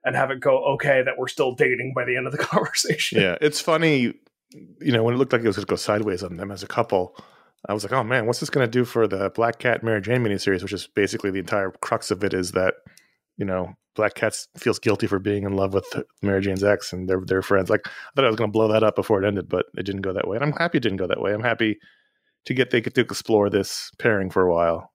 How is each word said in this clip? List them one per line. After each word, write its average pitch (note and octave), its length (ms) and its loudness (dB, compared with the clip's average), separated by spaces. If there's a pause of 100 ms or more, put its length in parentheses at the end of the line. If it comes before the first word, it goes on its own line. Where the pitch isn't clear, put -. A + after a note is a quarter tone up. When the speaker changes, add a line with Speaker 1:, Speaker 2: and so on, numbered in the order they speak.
Speaker 1:
and B2+ 100 -2
have C3+ 160 2
it C3 80 -6
go C3+ 240 2 (120)
okay C3+ 280 2
that B2+ 140 -2
we're B2+ 100 -4
still C3 260 0
dating B2+ 400 0
by B2+ 120 -2
the B2 100 -2
end B2+ 120 -4
of C3 40 -6
the C#3+ 60 -8
<laughs> - 160 -4
conversation. - 680 0
Speaker 2:
Yeah, F#2 220 4
it's D3+ 180 0
funny, D#3 540 2 (680)
you - 140 0
know, A2+ 100 4
when A#2+ 120 2
it - 20 -2
looked C3 160 2
like A#2 80 2
it A#2 60 2
was G2 100 2
gonna G2+ 80 -6
go F2+ 100 0
sideways G#2 480 -2
on F2+ 140 -10
them G2 140 -10
as G2 120 -12
a - 40 -14
couple, G2 500 -2 (500)
I G2 60 -4
was G#2 100 -4
like, G2+ 80 -6
"Oh B2+ 140 0
man, A#2 200 0
what's A#2+ 140 -2
this D#3 100 -6
gonna C3 180 2
do B2 180 2
for A#2 240 2
the F#2+ 220 -2
Black A2+ 280 -2
Cat A#2+ 240 0
Mary A2 160 0
Jane A#2+ 240 0
miniseries," G2 400 0
which G2 80 -8
is F#2+ 160 -8
basically G2 440 0
the G2 80 -4
entire F#2+ 320 -2 (100)
crux - 300 -2
of G2 120 -2
it, F#2 100 0
is F2+ 200 -2
that, F#2 220 2 (600)
you - 80 -6
know, F#2 300 -4 (240)
Black G#2+ 160 0
Cat - 240 -2 (180)
feels - 240 0
guilty G#2+ 260 0
for G2 140 0
being G2+ 240 -2
in G2 140 -2
love G2 160 0
with F#2+ 100 2 (380)
Mary G2 200 2
Jane's F#2+ 220 -2
ex G2+ 300 2
and F#2 160 -6
they're, F#2 160 0
they're F#2+ 160 2
friends. F#2+ 280 2
Like, G#2+ 160 2
I - 40 -10 (260)
thought C3+ 80 4
I A#2+ 60 6
was A2 80 0
gonna G#2+ 160 -2
blow A2 160 4
that G#2+ 140 4
up G#2+ 120 4
before G2 260 2
it G2+ 60 2
ended, G2 220 -2
but F#2 160 0 (100)
it F#2+ 80 -6
didn't G2 200 -6
go F#2+ 100 -4
that F2+ 160 -2
way. G2+ 80 -4
And C#3 80 -2
I'm D3+ 80 -2
happy E3 240 -2
it B2+ 60 2
didn't G2 160 0
go F2+ 80 -2
that - 120 -2
way. G2+ 140 0
I'm A2 100 -4
happy A2 340 0 (680)
to B2+ 80 -4
get, B2+ 180 2
they B2 80 4
get - 160 -4
to B2+ 60 4
explore G#2 480 2
this - 500 -2
pairing G2 300 2
for F#2+ 140 2
a F2+ 100 4
while E2+ 420 0